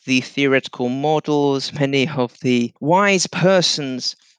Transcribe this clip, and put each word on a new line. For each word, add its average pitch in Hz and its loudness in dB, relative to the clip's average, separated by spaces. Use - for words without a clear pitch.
the 127 2
theoretical 135 -2
models, 143 -2
many 139 0
of 127 -4
the 123 0
wise 185 2
persons 156 0